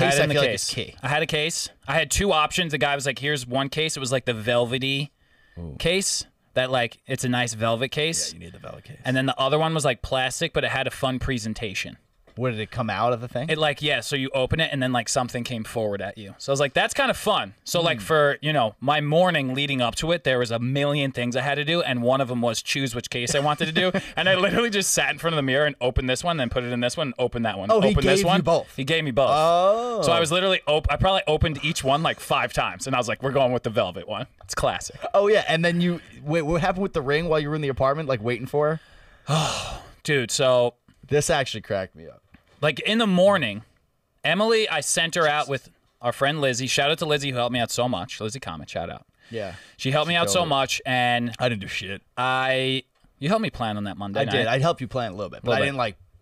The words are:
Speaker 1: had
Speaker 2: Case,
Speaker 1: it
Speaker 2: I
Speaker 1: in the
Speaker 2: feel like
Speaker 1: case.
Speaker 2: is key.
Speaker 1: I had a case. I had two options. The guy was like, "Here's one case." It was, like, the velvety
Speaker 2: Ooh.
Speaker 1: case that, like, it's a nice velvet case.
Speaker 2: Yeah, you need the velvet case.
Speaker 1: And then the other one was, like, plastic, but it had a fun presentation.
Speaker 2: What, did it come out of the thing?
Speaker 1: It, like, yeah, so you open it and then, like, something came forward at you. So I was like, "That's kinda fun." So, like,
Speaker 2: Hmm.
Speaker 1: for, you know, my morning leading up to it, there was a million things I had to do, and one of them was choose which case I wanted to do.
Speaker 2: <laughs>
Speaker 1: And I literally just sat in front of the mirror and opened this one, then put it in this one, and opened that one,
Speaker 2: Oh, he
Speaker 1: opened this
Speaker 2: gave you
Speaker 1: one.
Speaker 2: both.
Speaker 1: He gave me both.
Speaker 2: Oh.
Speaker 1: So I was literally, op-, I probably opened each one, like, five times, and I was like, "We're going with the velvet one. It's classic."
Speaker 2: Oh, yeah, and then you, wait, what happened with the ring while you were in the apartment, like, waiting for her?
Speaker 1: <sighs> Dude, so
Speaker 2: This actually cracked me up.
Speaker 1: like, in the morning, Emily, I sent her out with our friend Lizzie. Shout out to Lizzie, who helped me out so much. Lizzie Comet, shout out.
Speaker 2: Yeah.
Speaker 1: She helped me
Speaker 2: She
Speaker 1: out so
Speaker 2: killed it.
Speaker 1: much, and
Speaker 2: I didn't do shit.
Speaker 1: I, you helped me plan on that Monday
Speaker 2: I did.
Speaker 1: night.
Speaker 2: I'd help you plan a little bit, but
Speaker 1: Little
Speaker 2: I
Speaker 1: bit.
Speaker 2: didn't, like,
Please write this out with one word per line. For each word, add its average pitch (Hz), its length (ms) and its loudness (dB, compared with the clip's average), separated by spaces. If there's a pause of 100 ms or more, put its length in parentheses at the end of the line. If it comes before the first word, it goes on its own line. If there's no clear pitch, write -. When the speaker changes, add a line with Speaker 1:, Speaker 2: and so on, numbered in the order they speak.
Speaker 1:
had 135 40 4
Speaker 2:
Case, 139 80 4
Speaker 1:
it 147 40 4
Speaker 2:
I - 20 4
Speaker 1:
in 151 60 2
the 147 40 0
Speaker 2:
feel 143 80 4
like 135 80 4
Speaker 1:
case. 101 200 -2
Speaker 2:
is - 40 -4
key. - 300 -8
Speaker 1:
I 135 40 -4
had 151 140 0
a 160 60 0
case. 156 420 -2 (180)
I 135 60 -2
had 156 160 0
two 196 220 2
options. 156 400 2
The 147 80 -2
guy 143 160 2
was 135 100 -4
like, 131 140 -2
"Here's 139 260 -2
one 131 240 -2
case." 160 260 -2
It 151 40 -6
was, 131 120 -4
like, 131 140 0
the 123 80 0
velvety 123 760 0 (480)
Speaker 2:
Ooh. 80 180 -10
Speaker 1:
case - 480 -2 (300)
that, 127 160 0
like, 120 340 0
it's 131 200 -4
a 123 40 0
nice 123 240 0
velvet 113 380 -2
case. 156 420 -2
Speaker 2:
Yeah, 85 60 -20
you 87 60 -16
need 82 80 -16
the - 60 -20
velvet - 260 -16
case. - 200 -18
Speaker 1:
And 127 100 0
then 135 120 0
the 131 120 -2
other 135 200 2
one 160 160 0
was, 147 100 0
like, 123 160 0
plastic, 131 500 -2
but 143 120 -2
it 117 80 -2
had 131 160 -2
a - 40 -4
fun 131 280 -4
presentation. 110 760 -6 (380)
Speaker 2:
What, 123 160 -2
did 110 80 -6
it 107 100 -8
come 117 220 -4
out 113 220 2
of 117 80 -4
the 123 60 -10
thing? 127 220 -6
Speaker 1:
It, 160 80 -2
like, 151 240 -2
yeah, 147 200 0
so - 140 -4
you 135 160 -4
open 135 280 0
it 160 120 0
and 143 80 -2
then, 127 140 0
like, 120 160 -2
something 123 340 -2
came 117 200 -6
forward 104 400 -4
at 101 160 -10
you. 98 180 -16
So - 140 -4
I - 20 2
was 139 60 2
like, 143 160 2
"That's 202 180 2
kinda 262 220 2
fun." 135 480 -2
So, - 180 0
like, 160 160 2
Speaker 2:
Hmm. 101 60 -12
Speaker 1:
for, 143 380 4
you 151 120 0
know, 120 260 2
my 147 220 2
morning 151 540 2
leading 139 260 0
up 117 140 0
to 160 160 -2
it, 170 120 0
there 131 140 2
was 120 140 0
a 117 80 0
million 139 520 0
things 120 240 -4
I 127 60 0
had 139 140 -2
to 147 100 -2
do, 165 160 0
and 127 220 -2
one 131 180 2
of 127 60 0
them 120 140 -2
was 117 200 0
choose 135 320 -2
which 120 160 -6
case 120 240 -2
I 147 60 2
wanted 151 260 0
to 160 60 -2
do. 180 200 2
Speaker 2:
<laughs> - 240 -4
Speaker 1:
And 170 140 2
I 190 60 4
literally 196 340 2
just 196 220 0
sat 143 180 0
in 147 80 -4
front 165 160 -2
of 156 40 0
the 147 40 2
mirror 135 240 2
and 143 160 -2
opened 127 300 0
this 127 120 -2
one, 139 140 0
then 123 140 -2
put 127 120 -2
it 123 80 -6
in 120 80 -2
this 123 160 0
one, 156 120 -2
and 120 100 -6
opened 120 300 -2
that 101 100 -2
one, 98 140 -2
Speaker 2:
Oh, 220 100 4
he - 80 6
Speaker 1:
opened 139 180 2
this - 120 6
Speaker 2:
gave 196 60 0
you - 20 2
Speaker 1:
one. 185 140 4
Speaker 2:
both. 160 340 2
Speaker 1:
He 139 80 -4
gave 160 200 0
me 147 60 -2
both. 127 240 4
Speaker 2:
Oh. 190 720 4
Speaker 1:
So 170 80 2
I 170 80 4
was 160 120 0
literally, 185 360 2
op-, 151 240 2
I 147 60 2
probably 190 280 2
opened 156 400 0
each 156 180 -2
one, 143 200 2
like, 135 160 0
five 127 340 0
times, 98 320 -2
and 135 100 -2
I 123 40 2
was 113 80 0
like, 113 160 -4
"We're 135 80 0
going 127 200 4
with 123 120 0
the 117 80 -4
velvet 95 360 0
one. 107 200 -6 (160)
It's - 100 -14
classic." - 440 -2 (180)
Speaker 2:
Oh, 202 120 6
yeah, 208 200 4
and 165 180 2
then 175 160 2
you, 175 200 0 (200)
wait, 151 220 0
what 156 180 0
happened 190 220 0
with 196 100 -4
the 160 80 -2
ring 151 280 0
while 156 100 2
you 147 100 -2
were 156 60 -2
in 151 80 -4
the 139 60 -2
apartment, 135 380 0
like, 127 140 0
waiting 120 240 -2
for 151 340 0 (460)
her? - 640 -2
Speaker 1:
<sighs> - 140 -20
Dude, 139 260 0
so 127 460 4 (320)
Speaker 2:
This 143 240 2
actually 135 300 0
cracked 95 340 -4
me 80 120 -20
up. 64 140 -20 (380)
Speaker 1:
like, 151 200 0
in 214 180 0
the 233 100 2
morning, 180 540 4 (600)
Emily, 214 440 2
I 160 140 -2
sent 165 340 -2
her 165 120 4
out 147 200 2
with 135 220 -6 (320)
our 120 100 0
friend 147 300 0
Lizzie. 131 240 2
Shout 143 240 2
out 160 100 0
to 170 60 -4
Lizzie, 147 240 0
who 127 80 -4
helped 120 160 0
me 123 60 0
out 113 100 0
so 123 180 0
much. 110 320 -6
Lizzie 110 200 -6
Comet, 80 300 -12
shout 85 200 -6
out. - 160 -14 (240)
Speaker 2:
Yeah. 101 240 -8 (240)
Speaker 1:
She 131 140 -4
helped 151 160 2
me 170 80 0
Speaker 2:
She - 20 2
Speaker 1:
out 170 140 2
so 180 80 2
Speaker 2:
killed 170 80 2
it. - 20 -2
Speaker 1:
much, 135 360 0
and 120 540 2
Speaker 2:
I 127 100 2
didn't 107 120 -4
do 92 60 -10
shit. 98 340 -8 (160)
Speaker 1:
I, 131 640 0 (360)
you 143 100 -2
helped 220 140 2
me 160 80 -4
plan 107 260 -4
on 104 60 -4
that 98 140 -8
Monday 101 240 -4
Speaker 2:
I - 40 0
did. - 80 -2
Speaker 1:
night. 113 140 0
Speaker 2:
I'd 131 140 0
help 165 200 0
you 123 60 -6
plan 120 240 -4
a 90 40 -12
little 98 140 -8
bit, - 140 -16
but 120 80 -2
Speaker 1:
Little - 40 2
Speaker 2:
I 135 40 2
Speaker 1:
bit. 135 80 0
Speaker 2:
didn't, 139 100 -4
like, 113 200 -4 (240)